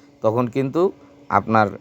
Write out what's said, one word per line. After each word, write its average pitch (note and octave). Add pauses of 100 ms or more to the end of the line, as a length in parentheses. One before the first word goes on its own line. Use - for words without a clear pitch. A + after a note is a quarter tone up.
(220)
তখন A#2
কিন্তু C#3 (380)
আপনার G#2+ (140)